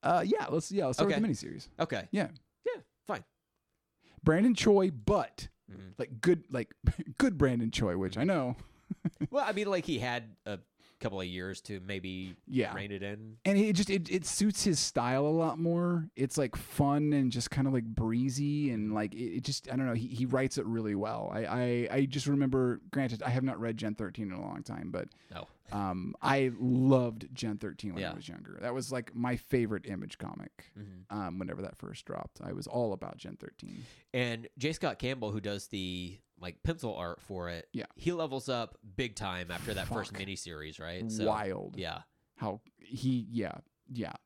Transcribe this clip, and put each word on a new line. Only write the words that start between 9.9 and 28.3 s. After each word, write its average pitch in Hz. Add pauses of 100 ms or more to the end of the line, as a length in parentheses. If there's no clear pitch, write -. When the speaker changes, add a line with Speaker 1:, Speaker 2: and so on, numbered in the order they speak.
Speaker 2:
had 120 (100)
a 101 (420)
couple 98
of 92
years 90
to 101
maybe 92 (120)
Speaker 1:
Yeah. 123
Speaker 2:
rein 98
it 98
in. 107 (100)
Speaker 1:
And 196
it 214
just, 190
it, 190
it 185
suits -
his 170
style 131
a -
lot 160
more. 170
It's, 131
like, 131
fun 147
and 135
just 120
kinda, 135
like, 127
breezy 127
and, 107
like, 104
it, 110
it 123
just, -
I 120
don't 131
know. 120
He, 117
he 127
writes 131
it 123
really 110
well. 107
I, 110
I, 120
I 135
just 135
remember, 131 (100)
granted, 120
I 139
have 127
not 127
read 113
Gen 107
thirteen 104
in 90
a -
long 98
time, 85
but - (240)
Speaker 2:
No. - (240)
Speaker 1:
um, 92
I 135
loved 127
Gen 110
thirteen 101
when 85
Speaker 2:
Yeah. 85
Speaker 1:
I 85
was -
younger. 85